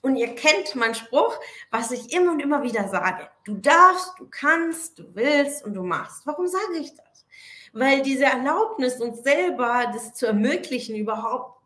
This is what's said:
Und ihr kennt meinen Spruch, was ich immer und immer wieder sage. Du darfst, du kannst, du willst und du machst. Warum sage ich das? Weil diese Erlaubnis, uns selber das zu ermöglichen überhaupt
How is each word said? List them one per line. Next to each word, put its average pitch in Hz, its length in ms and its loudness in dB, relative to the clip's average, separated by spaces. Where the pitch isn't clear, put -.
Und 269 140 2
ihr 233 180 -2
kennt - 400 0
meinen 226 180 0
Spruch, - 460 0
was 233 180 -2
ich 247 240 -8
immer 359 200 4
und 294 60 0
immer 285 220 0
wieder 214 260 -2
sage. 180 400 -2
Du 208 120 -6
darfst, 349 640 6
du - 100 -18
kannst, 330 720 -2
du 175 160 -20
willst 285 500 0
und 208 80 -8
du 185 80 -6
machst. - 460 -6
Warum 330 180 -4
sage 370 340 -4
ich - 140 -10
das? - 320 -20
Weil 269 300 2
diese 269 220 2
Erlaubnis, 262 760 0
uns 233 220 -6
selber 247 680 0
das 226 220 -10
zu 240 140 -2
ermöglichen 226 680 -2
überhaupt 220 720 -6